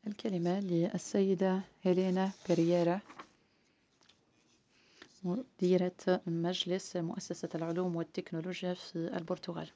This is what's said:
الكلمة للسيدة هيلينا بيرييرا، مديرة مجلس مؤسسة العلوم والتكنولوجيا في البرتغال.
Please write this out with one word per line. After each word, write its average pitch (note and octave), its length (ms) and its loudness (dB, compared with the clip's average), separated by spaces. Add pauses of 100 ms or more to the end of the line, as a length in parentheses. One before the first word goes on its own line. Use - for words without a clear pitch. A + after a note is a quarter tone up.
الكلمة F#3 520 -2
للسيدة F#3+ 1000 2 (220)
هيلينا F#3 480 2 (180)
بيرييرا، E3+ 500 4 (2250)
مديرة F3+ 1040 2
مجلس F3 680 -2
مؤسسة F3 600 -4
العلوم E3+ 400 -2
والتكنولوجيا F3+ 800 -4
في - 220 -12
البرتغال. E3+ 800 -6